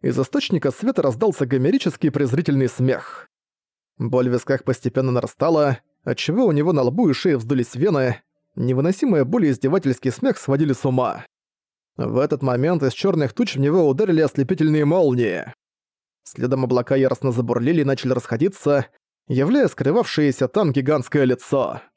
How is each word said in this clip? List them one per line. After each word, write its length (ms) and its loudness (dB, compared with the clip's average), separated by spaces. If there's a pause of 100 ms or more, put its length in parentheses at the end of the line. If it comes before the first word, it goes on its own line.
Из 180 -2
источника 520 -2
света 300 -2
раздался 440 0
гомерический 680 0
презрительный 560 0
смех. 600 -2 (680)
Боль 320 0
в 40 0
висках 300 -2
постепенно 480 -2
нарастала, 680 0 (240)
отчего 420 0
у 60 4
него 220 2
на 80 2
лбу 280 2
и 40 2
шее 240 0
вздулись 380 -2
вены. 460 0 (340)
Невыносимая 680 0
боль 220 0
и 40 2
издевательский 600 0
смех 260 -2
сводили 360 0
с 120 -6
ума. 400 -2 (680)
В 220 -4
этот 240 0
момент 420 0
из 100 0
чёрных 400 -2
туч 220 -4
в 40 -6
него 280 2
ударили 340 2
ослепительные 640 0
молнии. 600 2 (800)
Следом 400 -4
облака 320 0
яростно 360 0
забурлили 500 0
и 40 0
начали 280 -2
расходиться, 760 -2 (400)
являя 400 2
скрывавшееся 800 0
там 240 0
гигантское 520 0
лицо. 580 -2 (160)